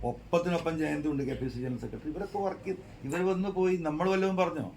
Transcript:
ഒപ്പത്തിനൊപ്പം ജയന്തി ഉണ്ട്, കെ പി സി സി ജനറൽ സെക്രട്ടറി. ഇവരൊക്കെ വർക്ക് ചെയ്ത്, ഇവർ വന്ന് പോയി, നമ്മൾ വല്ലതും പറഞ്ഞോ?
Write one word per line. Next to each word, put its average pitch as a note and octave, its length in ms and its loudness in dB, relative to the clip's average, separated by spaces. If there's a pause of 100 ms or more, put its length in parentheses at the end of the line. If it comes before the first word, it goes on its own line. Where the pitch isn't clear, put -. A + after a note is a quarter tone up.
(100)
ഒപ്പത്തിനൊപ്പം E3+ 720 2
ജയന്തി D3+ 300 0
ഉണ്ട്, C#3 180 0
കെ B2+ 100 -2
പി B2+ 80 -2
സി A#2+ 60 -6
സി B2 100 -4
ജനറൽ B2 200 -4
സെക്രട്ടറി. A2 280 -8
ഇവരൊക്കെ G3 340 -4
വർക്ക് F3 220 -4
ചെയ്ത്, F#3 160 -6 (240)
ഇവർ E3+ 220 0
വന്ന് F#3+ 280 2
പോയി, F#3 200 4 (100)
നമ്മൾ D#3 260 0
വല്ലതും F#3+ 280 4
പറഞ്ഞോ? D#3+ 240 0 (100)